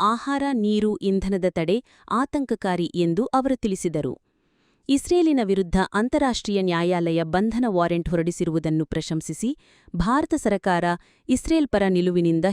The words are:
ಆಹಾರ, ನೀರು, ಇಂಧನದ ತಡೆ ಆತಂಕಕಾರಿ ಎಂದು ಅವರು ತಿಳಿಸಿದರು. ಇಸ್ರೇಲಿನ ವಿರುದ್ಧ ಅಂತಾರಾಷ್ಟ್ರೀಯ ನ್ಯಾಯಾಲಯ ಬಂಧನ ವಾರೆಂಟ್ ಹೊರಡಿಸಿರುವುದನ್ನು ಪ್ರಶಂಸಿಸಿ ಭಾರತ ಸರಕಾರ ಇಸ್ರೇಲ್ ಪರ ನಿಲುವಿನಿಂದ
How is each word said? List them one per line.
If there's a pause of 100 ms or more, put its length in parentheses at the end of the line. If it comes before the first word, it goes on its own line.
(120)
ಆಹಾರ, (220)
ನೀರು, (200)
ಇಂಧನದ (100)
ತಡೆ (440)
ಆತಂಕಕಾರಿ (160)
ಎಂದು (140)
ಅವರು
ತಿಳಿಸಿದರು. (760)
ಇಸ್ರೇಲಿನ
ವಿರುದ್ಧ (220)
ಅಂತಾರಾಷ್ಟ್ರೀಯ (100)
ನ್ಯಾಯಾಲಯ (120)
ಬಂಧನ (100)
ವಾರೆಂಟ್
ಹೊರಡಿಸಿರುವುದನ್ನು
ಪ್ರಶಂಸಿಸಿ (440)
ಭಾರತ (100)
ಸರಕಾರ (440)
ಇಸ್ರೇಲ್
ಪರ (160)
ನಿಲುವಿನಿಂದ